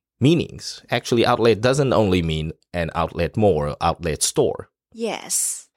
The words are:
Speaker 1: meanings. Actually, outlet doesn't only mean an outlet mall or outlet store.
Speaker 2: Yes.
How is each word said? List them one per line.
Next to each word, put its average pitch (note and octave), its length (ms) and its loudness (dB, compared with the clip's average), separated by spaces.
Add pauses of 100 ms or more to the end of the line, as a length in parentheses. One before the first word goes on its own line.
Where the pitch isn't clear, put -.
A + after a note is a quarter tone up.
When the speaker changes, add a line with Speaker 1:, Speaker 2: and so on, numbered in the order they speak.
(200)
Speaker 1:
meanings. - 680 0
Actually, A#2 360 0
outlet A2 360 4
doesn't C3+ 320 2
only F#2 280 4
mean D#2 320 -2 (200)
an E2+ 220 -4
outlet E2+ 400 -4
mall G2+ 220 4
or D2 240 -2
outlet D#2+ 420 -2
store. - 460 -2 (240)
Speaker 2:
Yes. - 840 -6